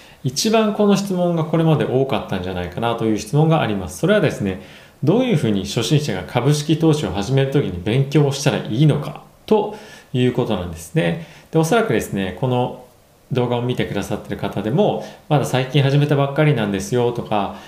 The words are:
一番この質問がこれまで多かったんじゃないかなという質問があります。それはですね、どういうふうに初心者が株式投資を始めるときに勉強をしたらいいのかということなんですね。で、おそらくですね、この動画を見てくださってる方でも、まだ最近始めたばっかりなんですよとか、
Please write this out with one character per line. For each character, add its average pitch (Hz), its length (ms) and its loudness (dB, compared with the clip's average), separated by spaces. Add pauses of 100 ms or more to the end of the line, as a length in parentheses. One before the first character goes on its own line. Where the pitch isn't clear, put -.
(240)
一 139 240 -2
番 214 240 2
こ 208 140 2
の 202 100 4
質 - 160 -4
問 175 240 0
が 156 80 0
こ - 140 0
れ 165 60 2
ま 156 120 4
で 113 80 2
多 123 220 0
か 104 140 -2
っ - 100 -10
た 101 80 -2
ん 90 40 -4
じ 90 60 -6
ゃ 95 60 -6
な 90 100 -4
い 87 60 -8
か - 100 -8
な 117 140 0
と 113 100 -4
い 110 80 2
う 104 60 0
質 - 180 -4
問 160 140 4
が 160 100 2
あ 123 60 0
り 107 100 -2
ま 90 140 -6
す。 - 80 -14
そ - 80 -2
れ 202 80 4
は 208 80 4
で 127 80 2
す - 100 -8
ね、 95 220 -2 (420)
ど 175 140 4
う 262 60 2
い 240 100 2
う - 20 4
ふ 117 120 2
う - 20 2
に 95 160 -2
初 - 160 -2
心 151 180 2
者 107 140 -4
が 92 80 -6
株 131 320 2
式 156 240 0
投 160 160 4
資 131 100 -2
を 95 80 -4
始 101 200 -4
め 135 120 4
る 135 60 -2
と 151 100 2
き 104 60 -2
に 90 180 -6
勉 131 240 2
強 151 180 4
を 135 60 0
し - 100 -6
た 123 100 2
ら 101 40 0
い 107 240 -2
い 156 60 6
の 139 140 4
か - 220 -10 (220)
と 208 320 0 (380)
い 123 100 2
う 123 80 4
こ 123 140 0
と 110 100 -2
な 87 80 -6
ん 87 60 -8
で 82 80 -12
す - 160 -18
ね。 170 320 -2 (240)
で、 160 80 2
お 156 60 4
そ 233 120 2
ら 226 80 4
く 220 80 -2
で 104 80 2
す - 140 -8
ね、 95 260 -4
こ 120 80 0
の 123 380 -2 (460)
動 123 160 0
画 120 100 0
を - 20 -2
見 123 160 -2
て 110 80 -2
く - 80 -6
だ 98 100 -2
さ 110 120 -6
っ - 80 -8
て - 80 -14
る 98 80 -6
方 101 240 -4
で 107 80 -2
も、 143 340 0 (240)
ま 147 120 2
だ 117 40 0
最 127 220 -2
近 143 160 2
始 139 160 4
め 147 80 4
た 147 100 2
ば 139 140 0
っ 143 40 -8
か 156 100 2
り 147 100 4
な 110 100 0
ん 101 80 -2
で 95 80 0
す 101 140 -6
よ 120 180 2
と 120 100 -6
か、 101 340 -2 (120)